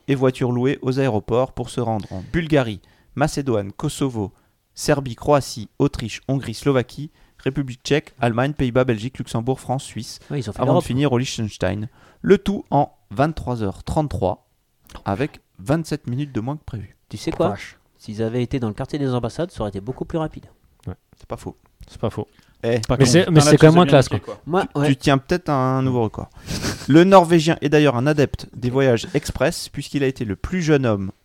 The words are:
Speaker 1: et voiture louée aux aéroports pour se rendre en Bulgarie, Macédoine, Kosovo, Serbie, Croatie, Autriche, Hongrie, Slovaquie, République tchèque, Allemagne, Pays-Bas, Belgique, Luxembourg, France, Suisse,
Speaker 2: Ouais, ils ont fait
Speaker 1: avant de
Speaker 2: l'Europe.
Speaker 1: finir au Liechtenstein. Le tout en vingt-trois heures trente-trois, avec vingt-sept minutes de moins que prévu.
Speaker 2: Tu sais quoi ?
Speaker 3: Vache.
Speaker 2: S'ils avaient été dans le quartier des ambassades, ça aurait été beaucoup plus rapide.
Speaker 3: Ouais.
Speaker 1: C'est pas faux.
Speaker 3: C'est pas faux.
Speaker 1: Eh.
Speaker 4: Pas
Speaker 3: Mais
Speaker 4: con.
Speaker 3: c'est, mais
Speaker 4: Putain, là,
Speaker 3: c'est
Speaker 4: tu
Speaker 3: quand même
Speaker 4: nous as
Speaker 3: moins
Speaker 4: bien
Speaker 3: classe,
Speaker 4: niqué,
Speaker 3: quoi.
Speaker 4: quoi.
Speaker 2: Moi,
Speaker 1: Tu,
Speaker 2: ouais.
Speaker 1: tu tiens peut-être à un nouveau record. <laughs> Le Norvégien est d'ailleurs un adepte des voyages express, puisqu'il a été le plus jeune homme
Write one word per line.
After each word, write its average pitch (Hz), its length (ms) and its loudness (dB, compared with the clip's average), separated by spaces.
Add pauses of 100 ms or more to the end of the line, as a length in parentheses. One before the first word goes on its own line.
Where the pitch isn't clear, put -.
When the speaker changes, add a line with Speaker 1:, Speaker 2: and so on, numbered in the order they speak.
Speaker 1:
et 139 60 2
voiture 131 360 0
louée 123 300 -2
aux 131 180 -2
aéroports 120 540 0
pour 120 160 -8
se - 100 -8
rendre 113 320 -4
en 92 100 -10 (120)
Bulgarie, 143 480 -2 (340)
Macédoine, 127 560 0
Kosovo, 127 640 -4 (420)
Serbie, 135 400 -2
Croatie, 139 520 -2 (120)
Autriche, 131 480 -4
Hongrie, 131 260 -4
Slovaquie, 135 560 -2 (300)
République 135 440 -6
tchèque, - 380 -2
Allemagne, 123 320 0
Pays-Bas, 127 320 0
Belgique, 113 320 -4
Luxembourg, 123 420 -4
France, 131 240 -6
Suisse, - 360 -14 (100)
Speaker 2:
Ouais, 147 100 -6
ils 104 100 -8
ont 98 40 -6
fait - 60 -8
Speaker 1:
avant 123 80 0
de - 80 4
Speaker 2:
l'Europe. 123 100 2
Speaker 1:
finir 135 260 0
au 120 60 2
Liechtenstein. 107 720 -4 (320)
Le 196 160 4
tout - 340 -4
en 143 220 0 (180)
vingt-trois 123 520 -4
heures 95 200 -6
trente-trois, - 640 -4 (580)
avec 101 360 -6 (180)
vingt-sept 151 480 -4
minutes 135 260 -6
de 120 80 -4
moins 131 160 -6
que - 80 -20
prévu. 98 320 -14 (120)
Speaker 2:
Tu 110 80 -14
sais - 140 -8
quoi ? 160 180 0
Speaker 3:
Vache. - 280 -12 (200)
Speaker 2:
S'ils 107 240 -10
avaient 113 220 -2
été 131 160 -4
dans 117 80 -4
le 107 60 -4
quartier 135 260 -8
des 135 140 -2
ambassades, 123 380 -4
ça - 100 -10
aurait 107 80 -4
été 95 120 -10
beaucoup 127 240 -10
plus - 120 -6
rapide. 156 280 -8 (420)
Speaker 3:
Ouais. 95 60 -10 (240)
Speaker 1:
C'est - 100 -20
pas 120 100 -10
faux. - 200 -14 (320)
Speaker 3:
C'est - 100 -20
pas 113 100 -2
faux. - 180 -8 (360)
Speaker 1:
Eh. 117 240 0
Speaker 4:
Pas 127 100 0
Speaker 3:
Mais 135 80 8
Speaker 4:
con. 123 60 4
Speaker 3:
c'est, 160 80 8
mais 185 60 4
Speaker 4:
Putain, 185 100 -2
là, 151 60 8
Speaker 3:
c'est 147 100 6
Speaker 4:
tu 151 60 8
Speaker 3:
quand 156 100 10
même 156 40 10
Speaker 4:
nous - 20 8
as - 20 6
Speaker 3:
moins 175 100 8
Speaker 4:
bien 139 60 2
Speaker 3:
classe, 139 200 6
Speaker 4:
niqué, 107 120 -4
Speaker 3:
quoi. 110 120 -12
Speaker 4:
quoi. - 100 -20
Speaker 2:
Moi, 175 180 -2 (100)
Speaker 1:
Tu, 147 80 -2
Speaker 2:
ouais. 143 80 2
Speaker 1:
tu 139 80 4
tiens 139 200 2
peut-être 175 320 -4
à 151 60 0
un 131 260 0
nouveau 127 220 0
record. - 260 -6 (300)
<laughs> - 280 -8
Le 156 160 8
Norvégien 170 580 6
est 147 80 0
d'ailleurs 143 260 4
un 120 120 0
adepte 151 480 0
des 120 140 -4
voyages 127 440 2
express, - 560 -4
puisqu'il 143 340 -6
a 131 40 0
été 131 180 -6
le 98 100 -6
plus - 260 -6
jeune 147 240 2
homme 98 260 -2 (140)